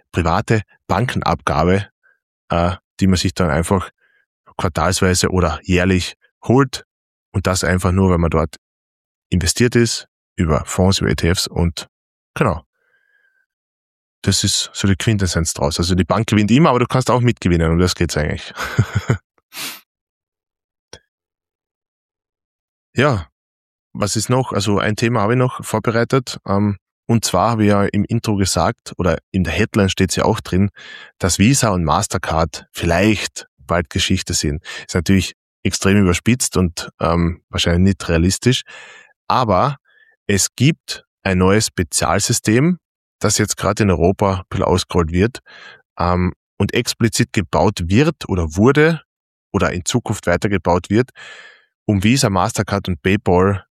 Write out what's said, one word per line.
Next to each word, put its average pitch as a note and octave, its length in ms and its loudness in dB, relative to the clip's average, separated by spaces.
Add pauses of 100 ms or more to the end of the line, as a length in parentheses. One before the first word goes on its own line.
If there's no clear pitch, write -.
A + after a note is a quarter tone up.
(100)
private G2 520 0 (260)
Bankenabgabe, F2+ 960 0 (640)
äh, E2+ 240 0 (260)
die G2 80 0
man F#2 120 2
sich - 160 -2
dann F2 160 0
einfach E2+ 400 0 (680)
quartalsweise F2+ 760 0
oder E2+ 320 0
jährlich F2+ 520 0 (280)
holt, C3 440 0 (460)
und G2 140 -2
das F#2 180 -2
einfach F#2 280 0
nur, F#2+ 180 2
weil F2 80 2
man E2+ 120 0
dort D#2+ 260 -2 (720)
investiert F#2+ 440 0
ist, A#2 320 0 (300)
über D#2 280 0
Fonds, F#2+ 360 2
über - 100 0
E - 40 2
T E2+ 200 0
Fs - 120 -4
und - 420 -4 (460)
genau. G#2 280 -2 (1600)
Das - 220 0
ist - 280 -2
so - 140 -4
die G2 100 2
Quintessenz F#2+ 560 -2
draus. - 260 -4
Also F2 160 0
die F2 100 2
Bank G2+ 240 0
gewinnt G#2 220 2
immer, D3 200 4
aber B2 80 2
du A#2+ 80 0
kannst - 240 0
auch A#2+ 100 2
mitgewinnen, F2 500 2
um E2 80 2
das F2+ 160 2
geht's - 220 -2
eigentlich. D#2 400 -6
<laughs> - 640 -4 (3750)
Ja, A#2+ 340 2 (680)
was G#2 220 -4
ist G#2+ 120 -4
noch? B2+ 240 0
Also G2+ 260 0
ein G#2 180 0
Thema A#2 260 0
habe G#2 100 0
ich B2+ 60 2
noch B2+ 260 -2
vorbereitet, A#2 720 -2 (100)
ähm, G2+ 300 0 (300)
und A2+ 180 2
zwar F#2+ 280 2
habe A2 100 0
ich G#2 80 4
ja G2+ 140 2
im G2+ 200 0
Intro A2+ 320 -2
gesagt, F#2 640 -2
oder F2 180 0 (140)
in F#2+ 140 0
der E2+ 100 -4
Headline G#2 340 0
steht's - 260 -2
ja - 120 0
auch A2 160 0
drin, F#2+ 260 0 (480)
dass F#2+ 220 -2
Visa A#2+ 320 4
und F2+ 140 0
Mastercard E2 840 -2
vielleicht F#2 760 -2 (100)
bald E2+ 320 -2
Geschichte - 460 -2
sind. D2 280 -4 (240)
Ist - 80 -8
natürlich F#2+ 380 0 (300)
extrem G2 400 2
überspitzt G2 560 0
und, F2 320 -2 (100)
ähm, E2+ 480 -2
wahrscheinlich F2+ 460 0
nicht - 160 -14
realistisch, F2 500 2 (680)
aber A#2 520 0 (480)
es G2+ 280 0
gibt - 520 -2 (160)
ein F#2+ 160 0
neues G2 300 2
Spezialsystem, A2 1080 0 (440)
das - 180 0
jetzt G#2+ 180 -2
gerade G#2+ 280 0
in G2 60 4
Europa F#2+ 500 0
ein - 100 -12
bisschen - 160 -2
ausgerollt F2 460 0
wird, F#2+ 260 0 (600)
ähm, F2+ 360 0 (240)
und G2+ 160 -2
explizit - 580 -2
gebaut F#2 540 0
wird C3+ 420 0
oder E2+ 260 -2
wurde D3 460 4 (500)
oder F2+ 220 0
in F2+ 140 -8
Zukunft - 400 -4
weitergebaut F2+ 640 0
wird, A#2 180 2 (760)
um G2+ 200 0
Visa, A#2+ 260 2
Mastercard G2 560 -2
und F2+ 160 -6
PayPal F#2+ 640 2 (120)